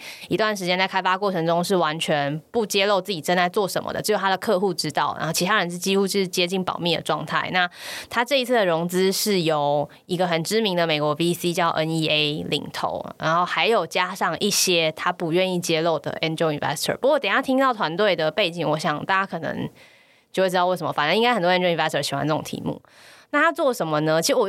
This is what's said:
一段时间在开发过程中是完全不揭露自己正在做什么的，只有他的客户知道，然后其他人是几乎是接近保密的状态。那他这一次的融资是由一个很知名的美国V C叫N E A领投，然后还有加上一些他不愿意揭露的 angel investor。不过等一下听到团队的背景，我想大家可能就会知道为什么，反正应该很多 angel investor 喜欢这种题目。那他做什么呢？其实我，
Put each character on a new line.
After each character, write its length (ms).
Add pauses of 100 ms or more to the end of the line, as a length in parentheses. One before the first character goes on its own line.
(280)
一 80
段 200
时 100
间 100
在 80
开 160
发 160
过 140
程 160
中 160
是 140
完 240
全 360 (140)
不 160
揭 200
露 140
自 120
己 80
正 160
在 120
做 200
什 120
么 120
的， 100
只 80
有 80
他 100
的 80
客 220
户 160
知 160
道， 260
然 80
后 80
其 120
他 160
人 100
是 80
几 180
乎 120
是 180
接 180
近 200
保 140
密 180
的 60
状 220
态。 280
那 180 (400)
他 140
这 160
一 40
次 80
的 140
融 220
资 240
是 300
由 460 (180)
一 100
个 100
很 160
知 180
名 160
的 80
美 160
国 140
V 180
C 200
叫 160
N 200
E 200
A 420
领 220
投， 280 (200)
然 120
后 120
还 240
有 180
加 260
上 280
一 100
些 400
他 220
不 180
愿 240
意 60
揭 220
露 180
的 200
angel 380
investor。 380
不 100
过 100
等 140
一 20
下 80
听 160
到 160
团 240
队 200
的 120
背 220
景， 180
我 80
想 300
大 140
家 40
可 140
能 320 (640)
就 100
会 80
知 60
道 100
为 100
什 60
么， 100
反 160
正 80
应 60
该 100
很 80
多 80
angel 280
investor 260
喜 100
欢 140
这 80
种 80
题 220
目。 180 (480)
那 120
他 100
做 200
什 140
么 140
呢？ 220
其 100
实 20
我， 140